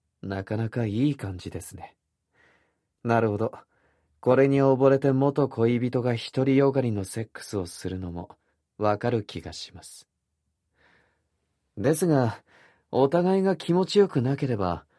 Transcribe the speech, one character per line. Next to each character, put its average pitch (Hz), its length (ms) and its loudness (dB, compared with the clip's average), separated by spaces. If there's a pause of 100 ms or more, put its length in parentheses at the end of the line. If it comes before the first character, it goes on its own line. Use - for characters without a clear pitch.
(240)
な 95 200 -6
か 107 140 -6
な 113 120 -4
か 117 180 -4
い 123 240 0
い 135 40 -4
感 95 220 -10
じ - 140 -14
で 85 100 -10
す - 120 -14
ね。 - 220 -20 (1080)
な 117 180 2
る 113 80 2
ほ 104 80 -4
ど。 110 160 -4 (680)
こ 127 160 4
れ 135 100 6
に 139 120 4
溺 135 300 4
れ 135 80 6
て 135 140 2
元 139 380 2
恋 120 420 0
人 127 100 -2
が 120 140 0
独 131 320 -4
り 135 100 4
よ 139 140 4
が 135 100 0
り 117 100 0
の 101 120 -2
セ 113 180 -8
ッ 110 100 -10
ク - 140 -16
ス 104 140 -6
を 87 80 -6
す - 200 -10
る 92 120 -8
の 87 120 -10
も、 85 200 -12 (480)
わ 104 180 0
か 120 140 -2
る 113 120 0
気 - 180 -12
が - 120 -12
し - 220 -18
ま 87 80 -20
す。 - 240 -20 (1700)
で 117 160 2
す 175 140 0
が、 131 340 2 (540)
お 135 140 4
互 180 300 2
い - 20 0
が 190 140 0
気 - 180 -2
持 185 140 2
ち - 100 -2
よ 196 100 6
く 135 140 -2
な 135 140 0
け 143 100 -4
れ 123 100 -2
ば、 90 300 -4 (140)